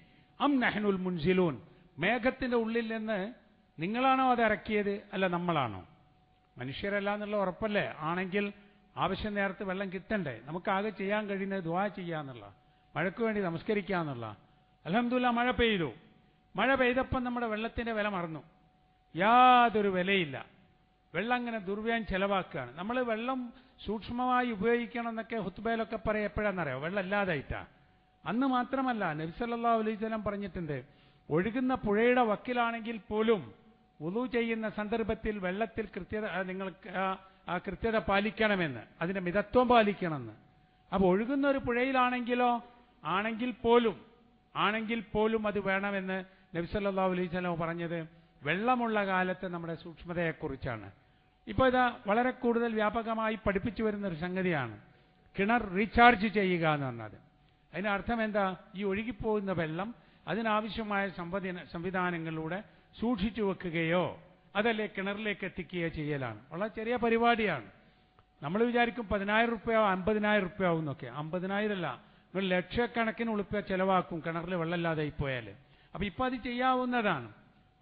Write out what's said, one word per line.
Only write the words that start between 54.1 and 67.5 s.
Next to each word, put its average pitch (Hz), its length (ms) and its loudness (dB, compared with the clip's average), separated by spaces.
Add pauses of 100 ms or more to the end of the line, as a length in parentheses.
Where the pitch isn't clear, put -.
സംഗതിയാണ് 160 640 -2 (600)
കിണർ 214 340 2
റീചാർജ് 226 540 6
ചെയ്യുക 180 400 2
എന്ന് 143 180 2
പറഞ്ഞത്. 117 300 -8 (580)
അതിന്റെ 190 160 -4
അർത്ഥം 214 340 0
എന്താ? 196 320 0 (200)
ഈ 190 80 -4
ഒഴുകിപ്പോകുന്ന 214 680 -2
വെള്ളം 170 440 -2 (320)
അതിനാവശ്യമായ 208 800 -2
സംവദിന-, 180 640 -6
സംവിധാനങ്ങളിലൂടെ 170 920 -4 (360)
സൂക്ഷിച്ചു 220 420 0
വെക്കുകയോ 165 800 0 (340)
അതല്ലേ 214 300 2
കിണറിലേക്ക് 202 600 -4
എത്തിക്കുകയോ 175 420 -4
ചെയ്യലാണ്. 143 520 -4 (120)
വളരെ 185 160 -4
ചെറിയ 226 280 -4
പരിപാടിയാണ്. 226 720 2 (800)